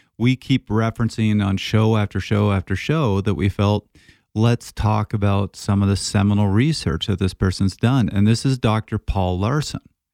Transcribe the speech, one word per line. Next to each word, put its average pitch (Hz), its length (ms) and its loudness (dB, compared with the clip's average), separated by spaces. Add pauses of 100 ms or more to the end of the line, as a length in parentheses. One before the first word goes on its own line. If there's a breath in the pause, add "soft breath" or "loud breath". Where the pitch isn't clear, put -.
(180 soft breath)
we 123 200 2
keep - 320 -2
referencing 110 760 0
on 98 120 0
show 110 400 2
after 101 240 -2
show 104 320 0
after 98 240 -2
show 135 420 0
that 98 160 -2
we 92 140 0
felt, 104 400 0 (460 soft breath)
let's 117 360 0
talk 107 420 -2
about 101 420 -2
some 101 280 0
of 98 40 2
the 98 80 2
seminal 101 520 0
research 101 580 0
that 95 140 -4
this 95 160 -2
person's 95 420 -2
done. 123 320 2
And 101 160 2
this 113 220 2
is 131 100 0
Doctor 110 400 -2
Paul 90 400 -2
Laursen. 127 440 -2 (320)